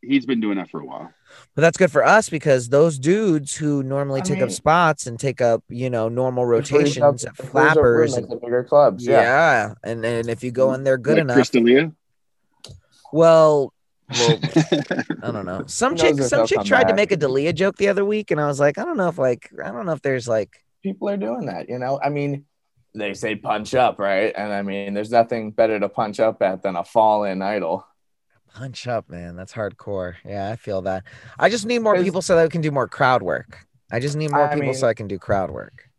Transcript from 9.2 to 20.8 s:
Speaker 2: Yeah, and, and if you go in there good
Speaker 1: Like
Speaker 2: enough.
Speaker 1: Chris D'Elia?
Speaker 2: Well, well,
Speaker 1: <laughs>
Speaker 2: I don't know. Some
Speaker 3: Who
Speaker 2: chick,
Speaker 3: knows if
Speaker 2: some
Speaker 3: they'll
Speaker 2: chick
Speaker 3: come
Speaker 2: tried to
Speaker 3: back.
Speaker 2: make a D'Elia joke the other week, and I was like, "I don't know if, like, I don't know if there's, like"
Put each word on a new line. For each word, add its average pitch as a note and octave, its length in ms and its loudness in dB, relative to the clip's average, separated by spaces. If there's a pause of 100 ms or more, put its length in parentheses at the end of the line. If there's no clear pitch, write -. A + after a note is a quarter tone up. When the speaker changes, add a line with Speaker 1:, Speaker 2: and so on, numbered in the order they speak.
Speaker 2:
Yeah, B2 600 2
and, A2+ 220 -8
and A#2 240 -2
if A#2 160 -6
you B2+ 60 -4
go C3 240 2
in C3 100 -8
there C3+ 140 2
good C3 160 0
Speaker 1:
Like D#3+ 80 4
Speaker 2:
enough. B2+ 140 -2
Speaker 1:
Chris B2+ 140 4
D'Elia? B2+ 400 4 (1200)
Speaker 2:
Well, D#3 600 6 (380)
well, B2 280 2 (420)
Speaker 1:
<laughs> - 420 -6
Speaker 2:
I A#2+ 80 -6
don't G2+ 160 -6
know. F#2 200 -8
Some - 260 -2
Speaker 3:
Who E3+ 60 -4
Speaker 2:
chick, - 180 4
Speaker 3:
knows C#3 40 -2
if C3 60 0
Speaker 2:
some F#3 140 2
Speaker 3:
they'll - 60 2
Speaker 2:
chick - 120 0
Speaker 3:
come G3+ 80 -2
Speaker 2:
tried B3+ 160 4
to A3+ 60 4
Speaker 3:
back. F#3+ 80 2
Speaker 2:
make G#3 160 2
a F#3 40 0
D'Elia C#3+ 360 0
joke F#3+ 240 0
the G3 120 0
other G3 160 0
week, G#3+ 260 -4
and D#3 100 0
I D3 60 0
was C#3+ 140 -2
like, D3 180 2
"I G#3+ 60 -6
don't E4+ 120 -6
know F3+ 120 0
if, E3+ 100 -6
like, C3 320 -2 (140)
I F#3+ 60 -10
don't A3+ 160 -10
know E3 60 -4
if C#3+ 100 -8
there's, B2+ 260 -4
like" A2 340 -4 (200)